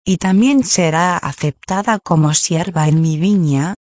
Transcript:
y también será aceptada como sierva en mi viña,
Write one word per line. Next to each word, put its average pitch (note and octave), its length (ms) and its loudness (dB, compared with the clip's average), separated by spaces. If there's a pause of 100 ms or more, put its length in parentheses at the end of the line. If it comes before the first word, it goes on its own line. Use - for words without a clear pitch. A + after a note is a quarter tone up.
y F#3+ 140 -2
también A#3 460 2
será F3 520 0
aceptada F#3 840 -4
como D#3 340 2
sierva E3 540 -2
en D#3+ 140 2
mi D#3+ 180 -2
viña, E3+ 560 0 (180)